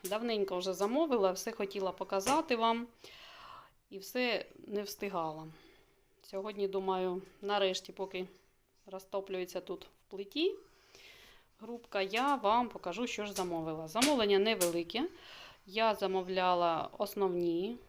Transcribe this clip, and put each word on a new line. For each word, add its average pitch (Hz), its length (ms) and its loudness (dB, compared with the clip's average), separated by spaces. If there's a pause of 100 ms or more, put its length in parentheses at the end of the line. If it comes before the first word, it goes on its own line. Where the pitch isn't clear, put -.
Давненько 208 500 0
вже 185 160 -2
замовила, 220 580 4
все 220 200 -4
хотіла 196 400 -2
показати 240 640 2
вам 233 300 2 (1040)
і 196 80 -12
все 233 480 -2 (200)
не 208 160 -2
встигала. 165 640 -4 (760)
Сьогодні, 196 460 -4
думаю, 190 540 0 (200)
нарешті, 196 500 2
поки 185 340 -6 (600)
розтоплюється 190 760 -6
тут 180 240 -10
в - 260 -20
плиті 285 440 0 (1040)
грубка, 226 420 -6
я 233 320 0
вам 247 340 2
покажу, 196 380 -6
що 208 200 -4
ж 202 60 -8
замовила. 165 560 -4
Замовлення 220 500 4
невелике. 196 720 2 (580)
Я 214 280 2
замовляла 180 1040 2
основні 185 800 0 (100)